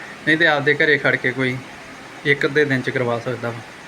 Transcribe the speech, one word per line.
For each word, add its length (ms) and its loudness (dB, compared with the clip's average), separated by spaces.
ਨਹੀਂ 100 4
ਤੇ 100 4
ਆਪਦੇ 280 4
ਘਰੇ 220 4
ਖੜ 180 2
ਕੇ 160 -2
ਕੋਈ 240 -2
ਇੱਕ 200 2
ਅੱਧੇ 200 4
ਦਿਨ 160 0
'ਚ 80 -2
ਕਰਵਾ 300 0
ਸਕਦਾ 300 -4
ਵਾ। 100 -8